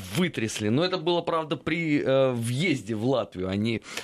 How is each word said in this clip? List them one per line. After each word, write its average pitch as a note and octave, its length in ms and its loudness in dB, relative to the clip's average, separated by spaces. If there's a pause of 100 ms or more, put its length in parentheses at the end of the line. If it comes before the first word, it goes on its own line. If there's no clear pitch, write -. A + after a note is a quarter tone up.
(160)
вытрясли. A2+ 540 0
Но C3+ 140 4
это F#3 140 0
было, E3+ 240 0
правда, D#3+ 340 -2
при, D#3+ 480 0
э, C3+ 300 4
въезде A#2+ 600 -2
в G#2+ 120 -2
Латвию, G2+ 420 -2
а F#2+ 100 0
не, A2 220 0 (220)